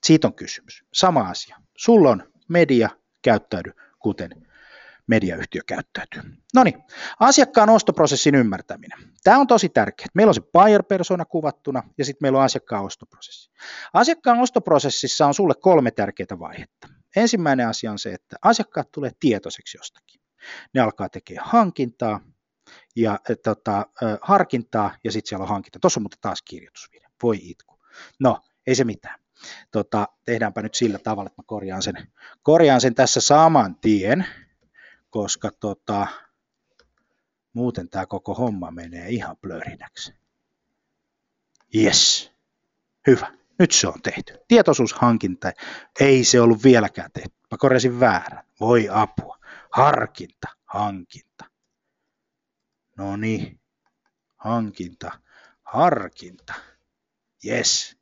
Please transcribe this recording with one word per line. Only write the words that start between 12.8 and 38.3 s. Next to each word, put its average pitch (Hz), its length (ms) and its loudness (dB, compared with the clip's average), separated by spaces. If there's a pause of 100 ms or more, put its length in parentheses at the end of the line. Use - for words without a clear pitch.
ostoprosessi. - 680 -20 (420)
Asiakkaan 254 460 2
ostoprosessissa 156 880 0
on 139 80 2
sulle 185 200 0
kolme 151 360 4
tärkeää 101 480 -8
vaihetta. - 500 -20 (280)
Ensimmäinen 165 520 0
asia 110 240 -8
on 101 60 -10
se, 101 140 -10
että - 300 -20
asiakkaat - 500 -2
tulee 139 180 -8 (100)
tietoiseksi - 580 -4
jostakin. - 420 -20 (540)
Ne 131 60 2
alkaa 107 280 -2
tekemään - 400 -16
hankintaa 127 720 -2 (760)
ja, 110 220 -2 (100)
e, 113 80 -2
tota, 104 500 -6 (160)
ö, 107 200 -4
harkintaa 117 840 -2
ja 110 80 -6
sitten 107 160 -10
siellä 95 140 -10
on 92 60 -10
hankinta. 98 300 -10
Tuossa - 220 0
on - 20 -8
muuten - 180 -14
taas 92 220 -8
kirjoitusvirhe. - 680 -20 (140)
Voi 113 200 -2
itku. - 360 -20 (400)
No, 131 220 0 (260)
ei 127 80 0
se 131 100 0
mitään. - 360 -10 (500)
Tota, 104 380 -4 (160)
tehdäänpä 113 380 -6
nyt 107 120 -12
sillä 107 240 -2
tavalla, 104 280 -8
että - 160 -20
mä - 40 -20
korjaan 95 360 -10
sen, - 260 -10 (340)
korjaan 147 380 6
sen 127 140 0
tässä 127 260 2
saman 147 560 4
tien, 110 500 0 (840)
koska 104 400 -8 (100)
tota, 101 460 -6 (1500)
muuten 117 360 -6
tää 92 180 -10
koko 98 280 -10